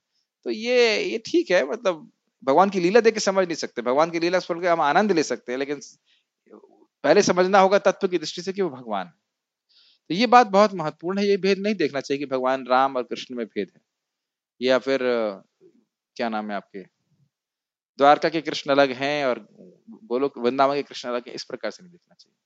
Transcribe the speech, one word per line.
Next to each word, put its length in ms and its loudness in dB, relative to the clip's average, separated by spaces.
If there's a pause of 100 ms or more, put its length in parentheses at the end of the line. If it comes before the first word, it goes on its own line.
(440)
तो 60 -6
ये, 520 0
ये 160 -4
ठीक 320 -2
है, 140 4
मतलब 480 -6 (320)
भगवान 260 4
की 100 -4
लीला 200 4
देख 140 4
के 60 -6
समझ 260 0
नहीं 100 -8
सकते, 260 -10
भगवान 280 0
की 100 -6
लीला 180 0
सुन 220 -6
के 80 -2
हम 120 0
आनंद 320 2
ले 100 2
सकते 300 -6
हैं, 60 -4
लेकिन 220 -6 (1200)
पहले 200 4
समझना 360 2
होगा 200 6
तत्व 300 0
की 100 -2
दृष्टि 240 -8
से 100 -8
कि 100 -6
वो 80 -2
भगवान 360 -8
है। 80 -20 (920)
तो 60 -4
ये 120 0
बात 200 6
बहुत 280 2
महत्वपूर्ण 440 -6
है, 80 -2
ये 100 2
भेद 220 0
नहीं 160 -2
देखना 260 -2
चाहिए 180 -4
कि 80 -8
भगवान 400 -2
राम 300 2
और 60 -2
कृष्ण 320 -12
में 120 -8
भेद 280 -8
है, 60 -20 (840)
या 160 2
फिर, 240 -2
अ, 400 -2 (720)
क्या 120 -6
नाम 220 -6
है 60 -6
आपके, 240 -14 (1160)
द्वारका 300 6
के 120 -2
कृष्ण 300 -8
अलग 200 4
हैं 360 -4
और 220 -4 (420)
गोलोक 480 -4
वृंदावन 360 2
के 80 -4
कृष्ण 260 -14
अलग 180 -6
हैं, 80 -16
इस 100 -12
प्रकार 260 -10
से 120 -18
नहीं 100 -20
देखना 220 -20
चाहिए। 320 -20